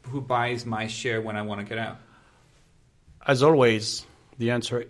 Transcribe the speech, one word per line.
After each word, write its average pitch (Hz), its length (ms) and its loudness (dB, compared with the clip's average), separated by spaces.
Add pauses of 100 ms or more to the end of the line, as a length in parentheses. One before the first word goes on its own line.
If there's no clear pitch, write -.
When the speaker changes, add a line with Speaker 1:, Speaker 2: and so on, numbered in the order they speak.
Speaker 1:
who 135 180 -8
buys 120 460 -2
my 110 200 -2
share 110 360 -4
when 107 140 -6
I 104 60 -4
wanna 101 220 -6
get 110 140 -8
out? 110 180 -6 (1300)
Speaker 2:
As 135 160 4
always, 123 640 4 (320)
the 117 140 0
answer, 120 400 -2